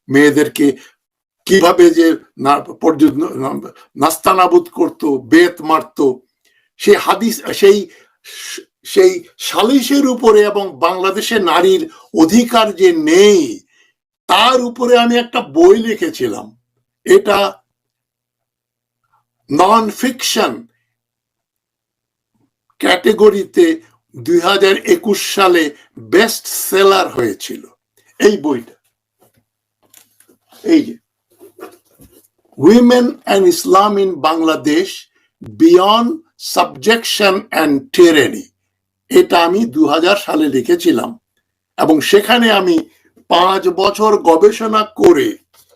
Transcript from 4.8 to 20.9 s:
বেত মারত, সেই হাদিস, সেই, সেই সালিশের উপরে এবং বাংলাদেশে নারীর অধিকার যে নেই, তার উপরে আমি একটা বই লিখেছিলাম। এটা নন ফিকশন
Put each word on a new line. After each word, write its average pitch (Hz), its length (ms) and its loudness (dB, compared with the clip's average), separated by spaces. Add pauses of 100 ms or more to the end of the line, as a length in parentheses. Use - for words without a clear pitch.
বেত 156 560 0
মারত, 151 520 -2 (640)
সেই 202 180 4
হাদিস, - 500 -4
সেই, 202 440 2 (920)
সেই 185 400 0 (140)
সালিশের 269 680 -2
উপরে 233 360 2
এবং 196 380 -4
বাংলাদেশে 185 600 -4
নারীর 175 500 0 (240)
অধিকার 220 640 0
যে 180 160 2
নেই, 160 680 2 (680)
তার 240 340 0
উপরে 240 360 -2
আমি 233 200 0
একটা 240 240 -6
বই 339 360 4
লিখেছিলাম। 120 800 -8 (480)
এটা 202 580 0 (1900)
নন 208 380 2
ফিকশন 208 760 -6 (2000)